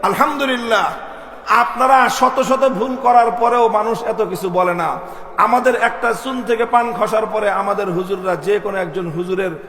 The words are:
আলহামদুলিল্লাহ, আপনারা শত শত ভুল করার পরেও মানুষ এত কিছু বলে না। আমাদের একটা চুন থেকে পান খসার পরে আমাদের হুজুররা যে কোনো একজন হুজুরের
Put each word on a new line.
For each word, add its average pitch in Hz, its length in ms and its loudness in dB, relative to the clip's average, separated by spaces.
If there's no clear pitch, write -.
আলহামদুলিল্লাহ, 240 760 0
আপনারা 262 360 4
শত 254 180 2
শত 269 140 2
ভুল 254 140 -2
করার 240 260 6
পরেও 240 240 4
মানুষ 220 200 0
এত 180 80 -4
কিছু 185 160 -4
বলে 175 240 2
না। 160 60 0
আমাদের 240 300 2
একটা 240 200 -2
চুন 262 140 -6
থেকে 233 240 2
পান 240 140 4
খসার 214 340 0
পরে 208 160 0
আমাদের 202 360 -2
হুজুররা 185 380 -2
যে 202 80 2
কোনো 196 200 -4
একজন 175 220 -6
হুজুরের 180 360 -2